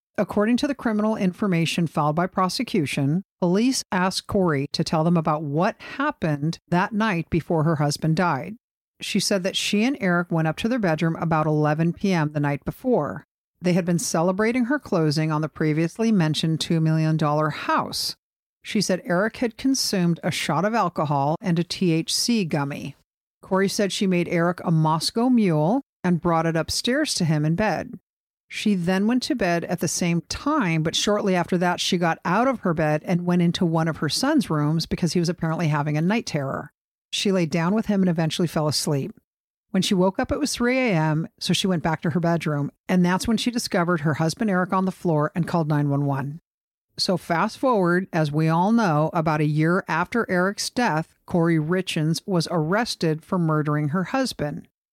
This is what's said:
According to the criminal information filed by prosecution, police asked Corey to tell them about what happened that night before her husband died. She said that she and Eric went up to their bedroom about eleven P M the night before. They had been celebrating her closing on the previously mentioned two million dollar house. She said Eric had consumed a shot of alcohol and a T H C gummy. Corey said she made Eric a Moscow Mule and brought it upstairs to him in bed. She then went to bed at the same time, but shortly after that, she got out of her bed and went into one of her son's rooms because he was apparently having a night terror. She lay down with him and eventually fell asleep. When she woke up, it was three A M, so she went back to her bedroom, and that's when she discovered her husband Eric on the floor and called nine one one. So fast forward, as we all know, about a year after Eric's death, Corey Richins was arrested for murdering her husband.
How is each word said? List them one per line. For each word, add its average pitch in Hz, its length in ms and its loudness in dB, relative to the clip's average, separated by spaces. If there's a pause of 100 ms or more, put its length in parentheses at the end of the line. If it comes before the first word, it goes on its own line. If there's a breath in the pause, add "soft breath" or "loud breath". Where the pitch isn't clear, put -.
(160)
According 214 420 0
to 294 100 0
the 277 80 -4
criminal 214 400 0
information 175 720 0
filed 151 260 0
by 175 140 0
prosecution, 180 960 -2 (160)
police 214 500 2
asked 185 380 -2
Corey 160 440 0
to 165 120 -2
tell 160 180 0
them 175 140 2
about 160 260 0
what 165 320 -2 (220)
happened 160 720 -2
that 180 240 0
night 202 380 -2
before 160 340 0
her 165 120 2
husband 151 380 0
died. 170 400 0 (460)
She - 180 -4
said 190 240 0
that 190 140 -4
she - 260 0
and 269 180 0
Eric 175 300 0
went 160 160 0
up 160 120 -2
to 226 100 -2
their 254 100 0
bedroom 165 380 0
about 160 300 0
eleven 151 460 2
P 196 200 -2
M 151 200 2
the 151 80 -2
night 143 240 -2
before. 160 600 -2 (360)
They 180 120 2
had 175 120 2
been 175 140 2
celebrating 214 680 0
her 285 120 0
closing 156 540 0
on 151 80 -2
the 156 80 -4
previously 165 640 0
mentioned 160 480 2
two 165 200 0
million 160 360 2
dollar 151 340 0
house. - 640 -4 (480)
She - 180 -2
said 180 240 -2
Eric 190 340 -2
had 233 180 -4
consumed 185 640 0
a 175 80 -2
shot 160 340 -2
of 214 100 -2
alcohol 156 680 0
and 170 180 0
a 175 60 0
T 175 280 0
H 160 220 0
C 226 300 0
gummy. 143 500 -4 (460)
Corey 190 280 0
said 196 240 0
she - 160 0
made 175 200 0
Eric 175 360 0
a 180 80 0
Moscow 160 560 2
Mule 202 520 2 (220)
and 180 180 2
brought 165 240 2
it 165 120 0
upstairs 247 580 -2
to 185 100 0
him 151 200 2
in 160 100 2
bed. 180 400 -2 (540)
She - 260 0
then 185 320 0
went 240 160 2
to 302 140 -2
bed 170 280 0
at 175 140 -4
the 175 100 -2
same 170 340 0
time, 190 600 -2
but 160 140 -2
shortly 208 400 0
after 175 200 0
that, 175 240 0
she - 160 0
got 170 280 0
out 208 240 2
of 247 120 -2
her 175 140 -2
bed 151 320 0
and 175 180 0
went 175 180 2
into 175 220 0
one 165 220 0
of 156 120 -4
her 160 100 -2
son's 262 420 0
rooms 151 360 0
because 180 260 -2
he 180 80 2
was 165 80 0
apparently 165 400 -2
having 147 280 0
a 156 60 0
night 202 240 0
terror. - 460 -6 (380)
She - 220 -2
lay 180 140 2
down 170 280 0
with 220 120 0
him 196 160 2
and 180 80 4
eventually 165 380 0
fell 151 200 0
asleep. 143 440 -2 (580)
When 190 120 2
she - 120 0
woke 180 240 2
up, 254 120 -4
it 285 100 -2
was 294 120 -2
three 240 240 0
A 254 160 0
M, 156 340 0 (120)
so - 160 -2
she - 120 0
went 180 160 0
back 160 200 -2
to 175 80 0
her 175 100 -2
bedroom, 160 500 -2 (160)
and 185 200 4
that's 180 200 0
when 226 120 2
she - 120 -2
discovered 180 500 -2
her 151 140 0
husband 160 360 -2
Eric 185 240 0
on 190 100 0
the 190 80 -2
floor 151 420 0
and 170 140 -2
called 165 200 0
nine 147 200 0
one 143 160 0
one. 139 360 -4 (580)
So 190 180 0
fast 175 420 -2
forward, 190 540 2
as 156 200 0
we 160 160 2
all 175 240 2
know, 160 420 2
about 156 260 0
a 151 60 2
year 156 400 2
after 175 420 -2
Eric's 190 400 -2
death, 165 460 -2 (120)
Corey 170 300 2
Richins 160 720 0
was 175 240 0
arrested 165 720 -2
for 190 140 -2
murdering 151 520 0
her 180 140 -2
husband. 170 640 -4 (260)